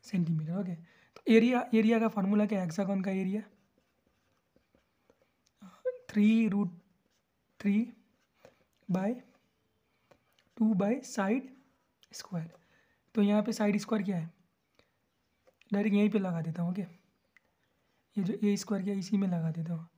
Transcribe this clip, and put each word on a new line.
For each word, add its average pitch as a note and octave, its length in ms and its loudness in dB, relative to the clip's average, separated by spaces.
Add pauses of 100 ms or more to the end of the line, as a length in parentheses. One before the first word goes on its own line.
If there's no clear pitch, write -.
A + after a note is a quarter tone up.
सेंटीमीटर, E3 540 -2
ओके। F#3 180 -6
तो - 540 -20
area, A#3+ 460 4
area A3 240 4
का A3 100 2
formula G#3 380 2
क्या G3+ 120 -2
है F#3 60 -2
हेक्सागन F#3+ 360 -4
का F#3+ 100 -4
एरिया, F#3+ 320 -2 (2750)
three A3 400 4
root G3+ 300 -2 (840)
three G#3 320 0 (1000)
by F#3+ 220 0 (1400)
two A3 180 2
by G3+ 160 2
side A#3 520 -2 (720)
square। E3 340 -8 (680)
तो G#3+ 80 4
यहाँ G#3 200 4
पे A3+ 100 -2
side G#3 240 0
square G#3 260 -2
क्या F#3 160 -2
है, E3 120 -6 (1400)
Direct G3+ 240 2
यहीं G#3 140 4
पे G#3+ 80 0
लगा F3+ 220 -2
देता D#3+ 220 -4
हूँ, F3 80 -2
ओके। F#3 120 -6
ये - 1400 -14
जो G#3 260 -2
ए G3+ 80 2
स्क्वायर G3 280 -6
क्या G3+ 100 -4
है, G3 60 -4
इसी F#3+ 160 -4
में G3 120 0
लगा E3 220 -2
देता E3 220 -6
हूँ। E3 260 -10